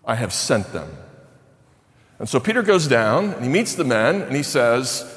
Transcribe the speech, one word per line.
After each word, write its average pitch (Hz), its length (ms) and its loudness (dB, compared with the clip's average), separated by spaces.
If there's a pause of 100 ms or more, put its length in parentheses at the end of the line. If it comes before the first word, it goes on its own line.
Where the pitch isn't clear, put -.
I 113 100 -2
have 113 180 -4
sent - 400 -2
them." 76 180 -10 (1300)
And 117 100 -8
so 143 120 0
Peter 220 220 0
goes 190 240 4
down, 127 460 2
and 120 120 -8
he 127 60 -2
meets 208 240 0
the 165 100 -2
men, 127 380 2
and 131 120 -6
he 143 80 -2
says 123 640 0 (120)